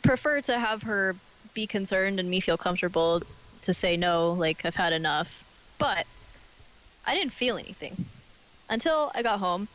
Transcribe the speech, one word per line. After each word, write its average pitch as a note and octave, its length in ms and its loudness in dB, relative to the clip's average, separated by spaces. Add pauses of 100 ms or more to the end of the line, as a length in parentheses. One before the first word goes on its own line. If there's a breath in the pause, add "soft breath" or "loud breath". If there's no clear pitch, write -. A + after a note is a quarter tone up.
prefer C#4+ 400 2
to A#3+ 160 0
have A3 260 -2
her G3 320 0 (380)
be G#3+ 140 -4
concerned G3 520 0
and F3+ 100 -2
me F#3 100 0
feel F3+ 180 2
comfortable F3 640 2 (400)
to F#3 120 0
say, F3 220 2
"No, E3+ 380 2
like, D#3+ 320 0
I've E3+ 100 -2
had E3+ 160 2
enough." D#3+ 520 -2 (340)
But A3+ 280 0 (1000)
I B3+ 100 0
didn't E4+ 180 0
feel A#3+ 240 0
anything - 480 -8 (640)
until D4+ 460 2
I A#3+ 60 -2
got G#3+ 180 0
home. F#3 360 0